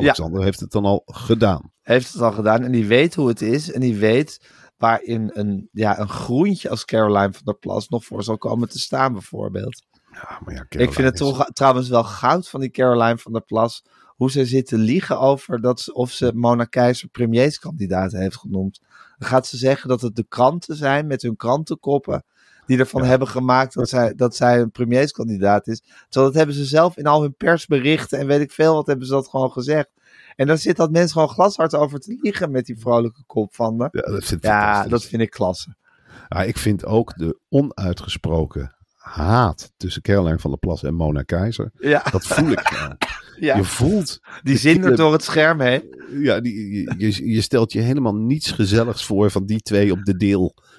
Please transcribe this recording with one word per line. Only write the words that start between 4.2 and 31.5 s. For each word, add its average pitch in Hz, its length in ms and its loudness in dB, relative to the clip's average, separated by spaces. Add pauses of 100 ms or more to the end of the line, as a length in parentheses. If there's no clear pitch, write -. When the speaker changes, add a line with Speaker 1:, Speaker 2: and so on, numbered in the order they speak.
Speaker 2:
waar 113 260 2
in 110 300 -4
een, 101 380 -6
ja, 101 280 -2
een 104 100 -6
groentje 160 600 -2
als - 160 -6
Caroline 101 480 2
van - 100 -20
der 104 140 -4
Plas 98 320 -6
nog 117 160 -6
voor 104 180 -8
zal 110 140 -4
komen 113 320 -4
te - 100 -12
staan, 131 340 -2
bijvoorbeeld. 101 680 -10 (280)
Speaker 1:
Ja, - 340 -18
maar - 80 -14
ja, - 80 -14
Speaker 2:
Ik - 80 -18
vind 71 120 -4
het 71 140 2
Speaker 1:
Caroline 131 180 2
is 92 60 -10
Speaker 2:
toch 139 340 0
trouwens 127 360 2
wel 120 140 4
goud 127 460 -2
van 139 100 -10
die 131 100 -6
Caroline 117 480 2
van - 160 -16
der 113 100 -4
Plas, 110 400 -2 (240)
hoe 131 240 -2
ze 135 140 0
zit 127 220 0
te 127 100 -2
liegen 120 420 0
over 135 420 0
dat 123 180 0
ze, - 140 -12
of 123 180 -4
ze 123 240 0
Mona 120 300 2
Keizer 123 440 0
premierskandidaat 113 1000 -2
heeft 95 260 -4
genoemd. 95 420 -6 (380)
Dan - 120 -10
gaat 131 180 2
ze 131 100 -12
zeggen 131 320 0
dat 123 120 0
het 113 140 -6
de 113 120 -4
kranten 151 480 0
zijn 147 320 -2
met 135 140 -4
hun 117 140 -4
krantenkoppen 139 880 -2 (420)
die 127 140 2
ervan 131 240 0
Speaker 1:
Ja. 127 40 2
Speaker 2:
hebben 127 200 4
gemaakt 127 460 2
dat 127 160 -2
zij, 120 260 0
dat 123 200 0
zij 123 260 4
een 113 100 -2
premierskandidaat 117 960 0
is. 113 120 -6 (300)
Terwijl 135 220 4
dat - 20 -12
hebben 151 220 2
ze 143 100 -4
zelf 156 320 2
in 143 100 -10
al 151 140 4
hun 147 140 -4
persberichten 151 840 0
en 139 80 -4
weet 143 140 4
ik 139 100 -4
veel 160 220 4
wat, 151 140 0
hebben 131 200 -2
ze 135 60 -2
dat 135 140 0
gewoon 131 240 -2
gezegd. 143 380 -2 (460)
En 131 120 0
daar 156 100 4
zit - 200 0
dat 160 140 2
mens 170 200 2
gewoon 156 180 2
glashard 165 460 2